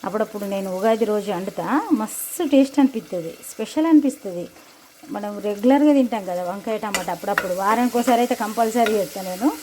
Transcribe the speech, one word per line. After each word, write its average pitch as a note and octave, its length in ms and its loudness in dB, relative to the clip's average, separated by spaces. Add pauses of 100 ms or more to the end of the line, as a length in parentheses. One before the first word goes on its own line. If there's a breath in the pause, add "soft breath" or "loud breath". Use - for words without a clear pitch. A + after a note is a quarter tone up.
అప్పుడప్పుడు G#3 400 -4
నేను G3 320 -4
ఉగాది A3 280 2
రోజు G#3 260 -2
వండుతా, F#3+ 600 -4
మస్తు - 540 -4
టేస్ట్ C4+ 320 4
అనిపిస్తుంది, G3 580 0 (140)
స్పెషల్ D4+ 340 -4
అనిపిస్తుంది. C4 600 2 (640 loud breath)
మనం G#3 300 -8
రెగ్యులర్గా B3 540 4
తింటాం A#3+ 300 2
కదా F3+ 280 -6
వంకాయ G3+ 260 -6
టమాటా, F#3+ 340 -4
అప్పుడప్పుడు F#3 420 -4
వారానికి A3+ 440 2
ఒకసారి A#3+ 240 4
అయితే B3 140 0
కంపల్సరీ A3 580 0
చేస్తా G3+ 280 -2
నేను F#3 280 -2 (140)